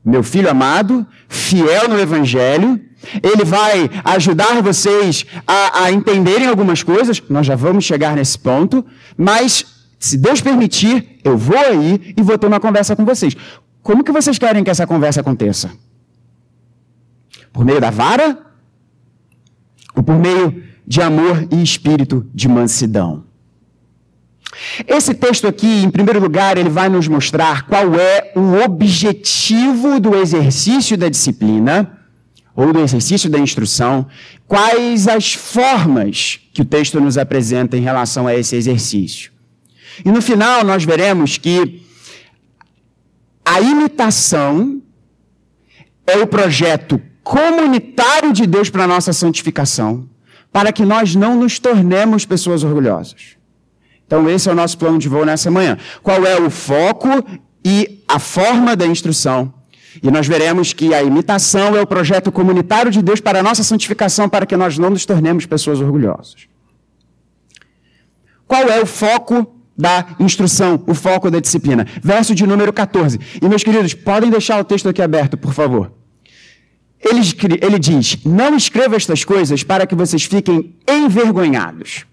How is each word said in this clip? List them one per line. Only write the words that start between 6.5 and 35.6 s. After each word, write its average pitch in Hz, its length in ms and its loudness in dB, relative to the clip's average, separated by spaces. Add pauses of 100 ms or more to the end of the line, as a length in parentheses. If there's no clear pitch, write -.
coisas. 220 460 0
Nós 147 160 0
já 135 120 0
vamos 180 280 0
chegar 151 320 -2
nesse 135 220 -2
ponto. 175 480 0 (300)
Mas, - 680 0 (140)
se - 180 -4
Deus 214 240 2
permitir, 247 840 0
eu 131 120 2
vou 135 220 2
aí 196 580 0
e 220 60 2
vou 208 160 2
ter 208 80 0
uma 208 140 2
conversa 208 340 0
com 214 100 0
vocês." 208 320 0 (460)
Como 226 200 2
que - 80 -2
vocês 294 280 0
querem 214 260 0
que 185 60 -2
essa 175 160 0
conversa 147 340 0
aconteça? 110 500 -4 (1800)
Por 120 120 -2
meio 139 160 2
da 113 100 0
vara? 226 480 0 (1600)
Ou 135 80 -2
por 156 140 2
meio 175 480 0 (200)
de 135 160 0
amor 165 520 0
e 170 100 2
espírito 135 720 -2
de 110 140 -2
mansidão? 110 760 0 (1600)
Esse 277 280 0
texto 240 320 0
aqui, 202 380 0
em 190 60 2
primeiro 202 300 2
lugar, 190 380 0
ele 175 100 0
vai 185 200 0
nos 180 180 2
mostrar 156 600 0
qual 196 280 2
é 185 400 2
o 190 300 2
objetivo 220 1400 0
do 202 160 2
exercício 180 800 0
da 175 120 0
disciplina, 120 840 0 (640)
ou 139 180 2
do 160 80 2
exercício 147 480 0
da 151 100 0
instrução, 131 680 -2 (420)
quais 226 580 2
as 220 280 0
formas 165 1080 0 (140)